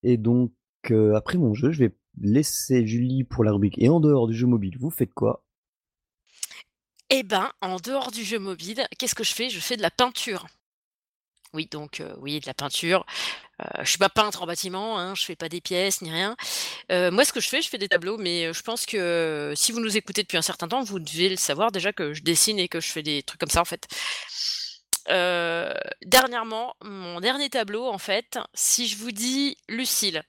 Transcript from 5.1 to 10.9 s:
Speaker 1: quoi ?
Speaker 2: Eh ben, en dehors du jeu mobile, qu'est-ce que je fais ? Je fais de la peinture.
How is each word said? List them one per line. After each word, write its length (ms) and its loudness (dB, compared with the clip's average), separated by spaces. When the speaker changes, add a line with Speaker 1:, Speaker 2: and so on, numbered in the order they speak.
Speaker 1:
quoi ? 300 0
Speaker 2:
Eh 140 4
ben, 280 0
en 160 -4
dehors 340 -4
du 120 -8
jeu 160 -4
mobile, 460 -6
qu'est-ce 180 -2
que 80 -6
je 100 0
fais ? 160 -4
Je 100 -8
fais 180 -4
de 40 -6
la 100 0
peinture. 560 0